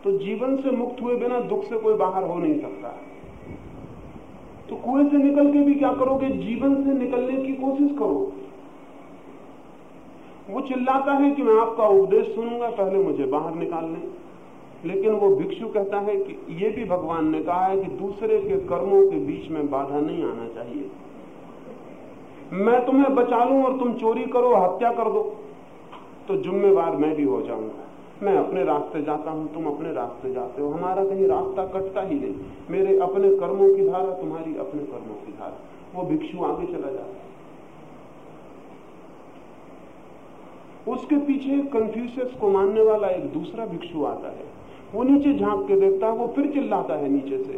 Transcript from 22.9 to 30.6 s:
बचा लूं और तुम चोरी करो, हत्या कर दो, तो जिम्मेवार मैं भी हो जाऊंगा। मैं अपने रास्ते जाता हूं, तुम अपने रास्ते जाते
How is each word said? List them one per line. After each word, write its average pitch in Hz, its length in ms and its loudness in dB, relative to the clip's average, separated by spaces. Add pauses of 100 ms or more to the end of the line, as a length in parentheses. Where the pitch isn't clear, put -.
बचा 240 300 4
लूं 269 200 4
और 262 140 0
तुम 240 160 0
चोरी 233 300 0
करो, 247 320 2
हत्या 190 360 2
कर 233 120 0
दो, - 320 -2 (920)
तो 190 80 -2
जिम्मेवार 175 600 2
मैं 151 200 2
भी 147 60 0
हो 127 200 0
जाऊंगा। 110 420 -8 (380)
मैं 196 140 2
अपने - 280 0
रास्ते 147 380 -2
जाता 156 280 -4
हूं, 156 160 -6
तुम 156 200 -8
अपने 156 260 -6
रास्ते 127 400 -6
जाते 127 300 -6